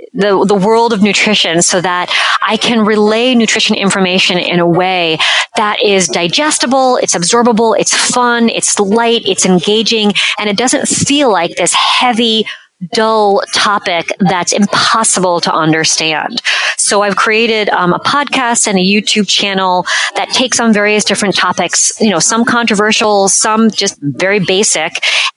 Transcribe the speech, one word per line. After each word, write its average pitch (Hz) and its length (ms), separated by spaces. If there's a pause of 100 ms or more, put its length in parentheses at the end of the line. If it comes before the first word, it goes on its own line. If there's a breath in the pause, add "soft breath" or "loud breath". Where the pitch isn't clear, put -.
(140)
the, 190 320
the 208 100
world 226 360
of 202 100
nutrition 190 600
so 185 180
that 180 300 (320 loud breath)
I 208 160
can 220 260
relay 214 520
nutrition 220 400
information 185 640
in 175 220
a 175 80
way 175 500 (380 loud breath)
that 214 280
is 190 240
digestible, 262 920
it's - 180
absorbable, 220 640
it's - 160
fun, 240 540
it's - 300
light, 226 460
it's 190 200
engaging, 208 680 (260 loud breath)
and 208 100
it 202 80
doesn't 247 300
feel 277 440
like 170 240
this 175 180
heavy, 226 720 (480 loud breath)
dull 220 480 (120)
topic 202 680
that's 180 320
impossible 202 880
to 185 120
understand. 160 920 (360 loud breath)
So 208 260
I've 202 120
created, 220 540
um, 175 240
a 165 60
podcast 262 680
and 196 100
a 185 40
YouTube 202 480
channel 190 560 (300 loud breath)
that 196 160
takes - 280
on 226 140
various 208 320
different 202 300
topics, - 680
you 220 80
know, 175 100
some 226 240
controversial, 214 840
some 220 420
just 196 300
very 175 380
basic, 180 520 (460 loud breath)